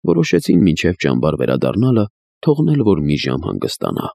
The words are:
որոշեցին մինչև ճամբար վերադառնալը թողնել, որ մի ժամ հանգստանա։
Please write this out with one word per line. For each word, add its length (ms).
որոշեցին 560
մինչև 400
ճամբար 400
վերադառնալը 640
թողնել, 400
որ 180
մի 160
ժամ 260
հանգստանա։ 720